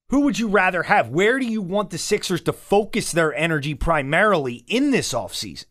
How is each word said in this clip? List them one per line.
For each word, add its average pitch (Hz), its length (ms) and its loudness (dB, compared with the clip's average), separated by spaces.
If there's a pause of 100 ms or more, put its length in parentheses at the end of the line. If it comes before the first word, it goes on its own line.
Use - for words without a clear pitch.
(100)
who 262 100 4
would 277 180 2
you 226 100 -2
rather 185 340 2
have? 175 260 2
Where 202 300 2
do 262 80 -2
you 220 160 -4
want 190 260 -4
the 170 80 -8
Sixers - 460 -2
to 147 100 -2
focus 208 600 -2
their 156 220 0
energy 151 400 -2
primarily 156 920 0
in 262 240 0
this 180 240 0
offseason? 95 560 -8